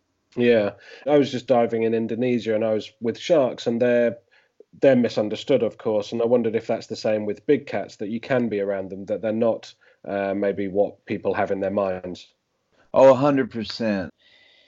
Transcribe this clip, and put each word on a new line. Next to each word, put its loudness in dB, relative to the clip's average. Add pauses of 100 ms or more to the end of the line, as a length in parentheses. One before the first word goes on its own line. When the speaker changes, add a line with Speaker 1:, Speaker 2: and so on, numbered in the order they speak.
(360)
Speaker 1:
Yeah. 2 (340)
I 4
was 2
just -8
diving 2
in 0
Indonesia -2
and 0
I 0
was -6
with -4
sharks 0
and -2
they're, 2 (640)
they're 6
misunderstood, 0
of -2
course. -2
And -4
I 2
wondered 2
if -2
that's -4
the -10
same -2
with -6
big 2
cats, -8
that -10
you -6
can 0
be -2
around -4
them, -12
that -6
they're -2
not, -2 (340)
uh, -4
maybe -2
what -2
people -4
have -2
in -2
their -2
minds. -4 (640)
Speaker 2:
Oh, 8
a 6
hundred 2
percent. -4 (580)